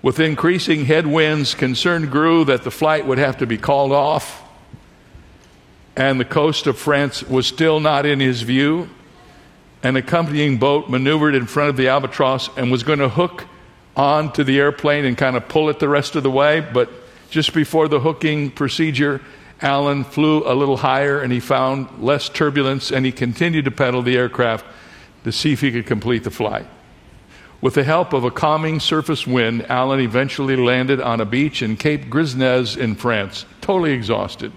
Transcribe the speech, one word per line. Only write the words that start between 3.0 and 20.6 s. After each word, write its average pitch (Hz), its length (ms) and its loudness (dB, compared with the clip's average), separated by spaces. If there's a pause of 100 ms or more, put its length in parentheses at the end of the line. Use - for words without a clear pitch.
would 127 140 0
have 139 180 0
to 135 80 -2
be 113 120 -2
called 139 340 0
off, 143 520 0 (1500)
and 135 240 2
the 123 60 0
coast 151 400 0
of 135 120 0
France 143 460 0
was 127 220 0
still 156 340 2
not 147 260 2
in 143 140 2
his 127 220 0
view. 143 480 0 (960)
An 127 120 0
accompanying 147 600 0
boat 143 320 2
maneuvered 143 460 2
in 123 100 0
front 147 240 0
of 131 80 -2
the 127 120 2
Albatross 131 680 0
and 127 140 0
was 120 120 0
gonna 139 260 0
hook 175 360 -2 (500)
onto 147 480 0
the 135 160 2
airplane 147 460 2
and 123 120 -2
kinda 127 240 0
pull 156 280 0
it 147 100 -4
the 143 100 0
rest 143 260 0
of 143 80 -2
the 135 80 2
way, 147 300 2
but 123 280 0 (400)
just 156 240 -2
before 156 340 0
the 147 120 2
hooking 151 500 -2
procedure, 143 720 -2 (400)
Allen 143 420 0
flew 151 420 2
a 127 100 0
little 139 220 2